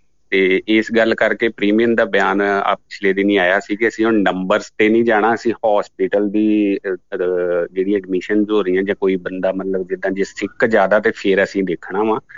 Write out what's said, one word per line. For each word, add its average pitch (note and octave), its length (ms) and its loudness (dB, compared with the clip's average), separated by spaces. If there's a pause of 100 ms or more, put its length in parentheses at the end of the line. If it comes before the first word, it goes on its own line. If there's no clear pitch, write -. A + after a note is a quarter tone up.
(300)
ਤੇ F#2+ 380 2
ਇਸ A2 200 2 (100)
ਗੱਲ A2+ 180 2
ਕਰਕੇ A2 340 0
ਪ੍ਰੀਮੀਅਮ A2 460 2
ਦਾ A2+ 100 2
ਬਿਆਨ G2 360 0
ਆ G2 340 0
ਪਿਛਲੇ - 380 -4
ਦਿਨ G2 160 0
ਹੀ G2+ 80 2
ਆਇਆ F#2 220 2
ਸੀ G#2 160 -6
ਕਿ A2 120 -2
ਅਸੀਂ A2 180 -2
ਹੁਣ A2 160 2
ਨੰਬਰਸ F#2 560 -2
ਤੇ G#2+ 120 4
ਨਹੀਂ A2+ 140 4
ਜਾਣਾ, A2 300 2
ਅਸੀਂ A2 200 -2
ਹਸਪੀਟਲ G#2 760 0
ਦੀ, G#2 480 2
ਅਹ, F#2+ 180 -6
ਅਹ, F2+ 760 -4
ਜਿਹੜੀ F#2+ 240 -2
ਐਡਮਿਸ਼ਨਸ G2 540 -2
ਹੋ G#2+ 140 2
ਰਹੀਆਂ F#2 200 0
ਜਾਂ G2 120 -2
ਕੋਈ F#2+ 200 0
ਬੰਦਾ F#2 360 -4
ਮਤਲਬ F#2+ 380 -4
ਜਿੱਦਾਂ F#2+ 220 -6
ਜੇ G2 120 -4
ਸਿੱਕ - 420 -4
ਜ਼ਿਆਦਾ G#2 340 2
ਤੇ G#2+ 160 0
ਫਿਰ G2 280 2
ਅਸੀਂ F#2+ 200 -2
ਦੇਖਣਾ F#2 400 -4
ਵਾ, A2 160 0 (180)